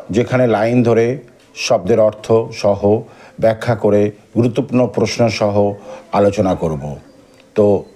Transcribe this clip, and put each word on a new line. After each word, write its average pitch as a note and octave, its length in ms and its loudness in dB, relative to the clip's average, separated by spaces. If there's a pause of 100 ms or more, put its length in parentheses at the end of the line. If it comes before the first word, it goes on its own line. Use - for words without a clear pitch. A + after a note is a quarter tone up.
(100)
যেখানে B2 360 0
লাইন A#2 360 2
ধরে A#2 360 2 (360)
শব্দের A2 460 0
অর্থ A2 320 0 (200)
সহ G2+ 480 0 (400)
ব্যাখ্যা A2 340 0
করে G#2 360 0 (240)
গুরুত্বপূর্ণ A#2+ 520 0
প্রশ্ন A2+ 420 0
সহ G2+ 460 0 (380)
আলোচনা G2 420 2
করব। D2 420 -6 (580)
তো G#2 300 2 (120)